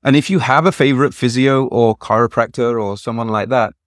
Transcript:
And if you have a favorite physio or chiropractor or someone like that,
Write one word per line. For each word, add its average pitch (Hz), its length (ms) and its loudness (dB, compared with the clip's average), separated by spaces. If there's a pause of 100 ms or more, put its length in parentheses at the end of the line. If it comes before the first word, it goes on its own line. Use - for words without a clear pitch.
And 139 120 2
if 147 140 0
you 190 100 2
have 135 260 2
a 190 60 4
favorite 139 420 0
physio 131 540 0
or 113 300 0
chiropractor 117 840 -2
or 101 160 -4
someone 117 320 -8
like 107 200 -4
that, 123 240 0 (140)